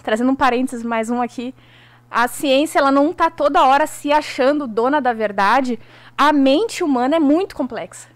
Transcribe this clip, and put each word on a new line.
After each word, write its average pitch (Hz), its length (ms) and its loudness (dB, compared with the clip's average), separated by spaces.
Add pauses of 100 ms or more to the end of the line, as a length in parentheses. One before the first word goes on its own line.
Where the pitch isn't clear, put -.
trazendo 240 260 -2
um 269 60 0
parênteses 247 480 -2
mais 226 260 -4
um 240 100 -2
aqui, 240 320 -8 (560)
a 240 200 0
ciência, 285 500 0
ela 277 140 2
não 285 200 2
tá 330 160 -2
toda 302 360 0
hora 277 240 2
se - 240 -4
achando 294 560 0
dona 233 320 0
da 247 120 0
verdade, 220 680 0 (360)
a 294 160 4
mente 294 520 2
humana 277 320 0
é 330 40 2
muito 320 360 0
complexa. 226 600 -10